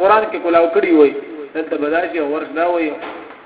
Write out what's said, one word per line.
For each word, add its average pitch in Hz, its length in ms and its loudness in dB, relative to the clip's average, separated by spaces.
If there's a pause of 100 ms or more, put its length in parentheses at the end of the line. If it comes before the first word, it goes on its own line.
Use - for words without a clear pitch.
قرآن 214 300 4
کې 180 120 -6
کلاو 170 320 4
کړي 190 180 2
وایي. 147 220 6 (420)
دلته 160 200 -4
به 147 120 -4
دا 165 120 0 (100)
شي، 165 80 -6
ورش 147 280 -4
دا 165 240 -2
وایي، 165 200 -2 (540)